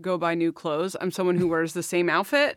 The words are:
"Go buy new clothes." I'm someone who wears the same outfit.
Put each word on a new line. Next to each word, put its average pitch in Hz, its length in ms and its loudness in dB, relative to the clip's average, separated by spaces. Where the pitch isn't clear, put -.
"Go 180 160 -2
buy 170 180 0
new 165 180 2
clothes." 165 460 -2
I'm 180 120 -4
someone 180 260 0
who 170 120 2
wears 160 260 0
the 175 80 -4
same 175 260 0
outfit. 202 480 2